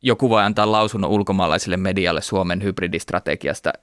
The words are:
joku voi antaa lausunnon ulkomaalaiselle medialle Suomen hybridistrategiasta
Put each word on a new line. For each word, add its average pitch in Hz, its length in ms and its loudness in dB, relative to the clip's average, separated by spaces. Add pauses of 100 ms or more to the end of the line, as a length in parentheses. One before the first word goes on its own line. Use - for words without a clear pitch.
joku 120 280 2
voi 107 120 4
antaa 107 300 2
lausunnon 107 380 0
ulkomaalaiselle 95 640 0
medialle 92 460 0
Suomen 90 400 -2
hybridistrategiasta 87 1080 -4 (100)